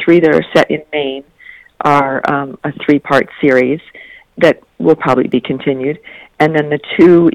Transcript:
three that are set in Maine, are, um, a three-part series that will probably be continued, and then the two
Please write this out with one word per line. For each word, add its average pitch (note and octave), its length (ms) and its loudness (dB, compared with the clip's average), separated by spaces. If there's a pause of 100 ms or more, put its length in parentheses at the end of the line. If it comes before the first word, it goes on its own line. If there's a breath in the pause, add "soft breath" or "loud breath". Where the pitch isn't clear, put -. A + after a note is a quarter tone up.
three F3 160 4
that D#3 140 2
are D#3+ 100 0 (100)
set - 160 2
in D3+ 120 -6 (100)
Maine, C#3 320 -8 (560 loud breath)
are, C#3 500 0
um, C#3 320 -6
a D3+ 100 -8 (120)
three-part C#3+ 440 0 (120)
series C3 400 0 (560 loud breath)
that - 260 0 (160)
will D#3+ 180 2
probably B2 320 -2
be B2 120 -2
continued, C3+ 580 -6 (400 loud breath)
and D#3 160 2
then D3+ 140 -2
the D3 120 -4 (180)
two E3+ 360 6